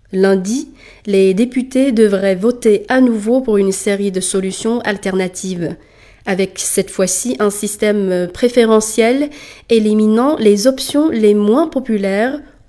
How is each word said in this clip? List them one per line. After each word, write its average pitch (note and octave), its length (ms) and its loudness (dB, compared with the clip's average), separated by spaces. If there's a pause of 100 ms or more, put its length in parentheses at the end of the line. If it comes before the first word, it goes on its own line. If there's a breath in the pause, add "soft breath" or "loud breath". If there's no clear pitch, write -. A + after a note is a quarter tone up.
(140)
Lundi, F#3+ 560 0 (360 loud breath)
les F#3+ 280 2
députés B3+ 580 0
devraient G3 440 2
voter G#3+ 520 0
à B3+ 140 2
nouveau A#3 400 2
pour A3+ 160 0
une G3 160 0
série G3+ 360 -2
de F#3 120 -4
solutions G3 580 -4
alternatives, F#3 960 -6 (500 soft breath)
avec F#3+ 340 -4
cette - 300 -4
fois-ci A3 500 -4
un G#3 100 2
système G3 840 -2
préférentiel A#3 960 2 (380 loud breath)
éliminant A3 720 2
les G#3 280 2
options C#4 440 0
les G#3+ 240 2
moins G#3+ 340 2
populaires A3+ 720 -2 (300 loud breath)